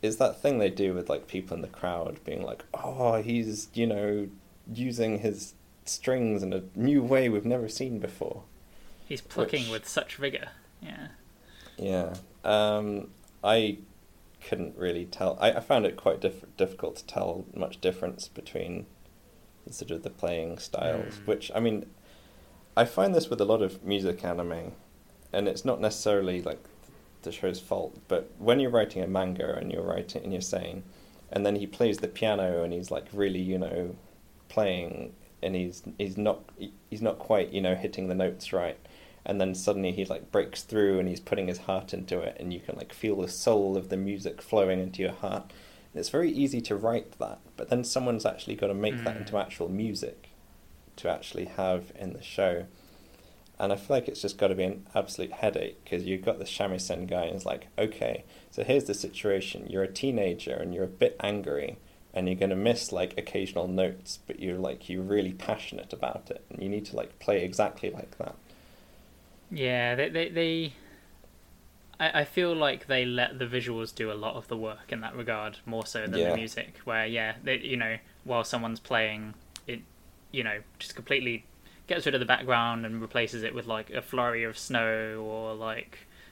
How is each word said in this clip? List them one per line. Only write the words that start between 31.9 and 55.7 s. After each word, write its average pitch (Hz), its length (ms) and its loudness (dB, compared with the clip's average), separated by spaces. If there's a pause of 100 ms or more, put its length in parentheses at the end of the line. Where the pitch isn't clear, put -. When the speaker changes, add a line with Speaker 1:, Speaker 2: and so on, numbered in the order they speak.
Speaker 1:
the - 100 -2
piano 92 540 2
and 85 100 0
he's, 90 180 -4
like, - 220 -4
really, 98 260 2
you 92 180 0
know, 90 380 -2 (540)
playing, 90 640 0 (280)
and 95 140 0
he's, 90 280 -2 (140)
he's 98 200 -2
not, 104 260 2 (460)
he's 107 120 -6
not 113 180 0
quite, 101 320 4
you 95 100 0
know, 92 140 4
hitting 92 340 -4
the 92 60 2
notes - 360 0
right," 87 260 0 (460)
and 101 160 -2
then 95 160 2
suddenly 95 380 2
he, 95 100 0
like, 78 300 -6
breaks - 300 2
through 101 360 4
and 92 80 2
he's 90 140 -4
putting 95 260 0
his 90 120 -4
heart 95 340 -2
into 92 260 -4
it, - 220 -4
and 87 120 -4
you 90 60 -8
can, - 160 -8
like, - 160 -12
feel 107 300 0
the 90 80 0
soul 98 480 4
of 92 100 -2
the 95 80 -2
music 95 460 -4
flowing 92 400 4
into 92 200 -4
your 90 120 0
heart. 98 300 -4 (500)
And 78 80 -6
it's - 80 -4
very 165 200 4
easy 131 300 2
to 110 160 -2
write 113 440 0
that, - 200 -4 (160)
but - 140 -8
then 123 160 4
someone's 120 400 2
actually - 300 -2
gotta 101 180 2
make 110 320 0
that 110 100 0
Speaker 2:
Mm. 107 60 -8
Speaker 1:
into 101 160 -2
actual 85 320 -2
music 98 600 -4 (640)
to - 120 -4
actually - 360 -4
have 92 520 0
in 98 140 -6
the - 100 -10
show. 90 440 2 (960)
And 101 120 2
I 98 60 4
feel - 180 0
like 120 140 2
it's - 140 -8
just 98 160 -4
gotta 95 160 4
be 95 80 0
an 95 320 -2
absolute - 360 -2
headache, - 540 -2